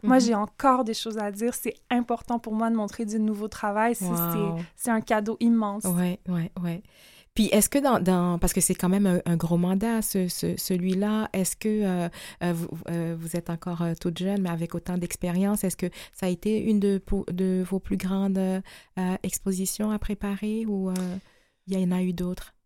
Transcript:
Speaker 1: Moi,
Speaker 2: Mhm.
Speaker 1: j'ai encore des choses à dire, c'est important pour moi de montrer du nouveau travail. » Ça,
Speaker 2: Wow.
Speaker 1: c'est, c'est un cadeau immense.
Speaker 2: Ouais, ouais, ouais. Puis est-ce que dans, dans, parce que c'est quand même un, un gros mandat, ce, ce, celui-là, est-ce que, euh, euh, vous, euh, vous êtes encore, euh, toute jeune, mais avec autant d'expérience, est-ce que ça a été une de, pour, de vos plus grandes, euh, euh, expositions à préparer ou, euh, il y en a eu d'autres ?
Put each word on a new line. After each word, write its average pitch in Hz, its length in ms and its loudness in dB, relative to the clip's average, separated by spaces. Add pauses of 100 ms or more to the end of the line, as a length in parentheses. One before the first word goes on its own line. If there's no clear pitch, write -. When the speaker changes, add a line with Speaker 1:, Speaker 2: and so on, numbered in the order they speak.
Speaker 1:
Moi, 254 140 6
Speaker 2:
Mhm. 262 60 8
Speaker 1:
j'ai 233 120 4
encore 254 500 2
des 220 100 -2
choses 220 240 -6
à 208 120 -2
dire, 220 240 -2
c'est - 200 -6 (160)
important 240 480 0
pour 220 160 -6
moi 226 160 2
de 233 60 2
montrer 208 280 -4
du 214 160 -2
nouveau 214 280 0
travail. » 214 460 0
Ça, 190 120 -2
Speaker 2:
Wow. 170 500 0
Speaker 1:
c'est, 170 80 -6 (120)
c'est - 140 -4
un 220 100 2
cadeau 220 400 0
immense. 220 440 2
Speaker 2:
Ouais, 180 340 2 (100)
ouais, 170 220 -2 (120)
ouais. 175 200 -4 (520)
Puis 214 180 4
est-ce 208 160 6
que 285 100 2
dans, 269 220 4
dans, 175 380 2
parce 180 140 2
que 190 80 0
c'est 185 160 2
quand 180 120 0
même 202 180 4
un, 180 200 4
un 170 100 4
gros 165 200 0
mandat, 208 460 2
ce, 185 260 -2
ce, 170 280 -4
celui-là, 190 760 0
est-ce 185 240 -2
que, - 120 -4
euh, 185 400 0 (360)
euh, 175 100 2
vous, 165 140 -4 (200)
euh, 170 300 -4
vous 165 180 -6
êtes 170 140 -6
encore, 170 320 -6
euh, 170 180 0
toute 170 180 -4
jeune, 196 240 -2
mais 180 80 -2
avec 170 240 -4
autant 180 220 -6
d'expérience, 180 680 0
est-ce 185 120 -2
que 180 100 -2 (260)
ça - 140 -6
a - 20 2
été 208 320 0
une 214 200 2
de, 196 180 2
pour, 196 280 -2
de 185 420 0
vos 190 120 -2
plus - 160 -2
grandes, 190 420 0
euh, 190 220 0 (380)
euh, 185 260 0
expositions 190 680 -2
à 214 80 -2
préparer 214 680 -4
ou, 190 240 -2
euh, 185 40 -2 (720)
il 190 120 -2
y 185 60 2
en 180 60 2
a 180 120 2
eu 185 100 0
d'autres ? 180 400 -6 (120)